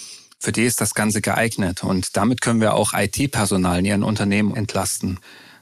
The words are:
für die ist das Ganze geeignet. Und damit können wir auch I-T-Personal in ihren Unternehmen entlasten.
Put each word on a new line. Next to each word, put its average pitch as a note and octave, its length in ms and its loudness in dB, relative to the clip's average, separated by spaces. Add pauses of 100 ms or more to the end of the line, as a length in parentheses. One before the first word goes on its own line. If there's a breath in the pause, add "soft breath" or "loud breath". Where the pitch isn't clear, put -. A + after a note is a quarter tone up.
(400 loud breath)
für A2 120 -4
die A2 140 2
ist A#2+ 160 0
das G#2+ 120 -2
Ganze G#2+ 260 0
geeignet. G2+ 640 -2
Und F#2+ 320 -2
damit A#2 260 2
können A#2 200 2
wir G#2 140 4
auch G#2+ 180 2
I-T-Personal G2 840 0
in F#2+ 60 2
ihren G#2 180 2
Unternehmen G#2 520 0
entlasten. F#2+ 640 -2 (420 loud breath)